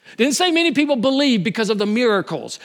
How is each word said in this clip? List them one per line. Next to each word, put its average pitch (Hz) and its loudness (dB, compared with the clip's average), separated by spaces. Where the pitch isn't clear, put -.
It - -10
didn't 254 2
say 359 0
many 330 2
people 285 0
believed 262 2
because 220 -2
of 214 -2
the 208 -2
miracles. 202 -2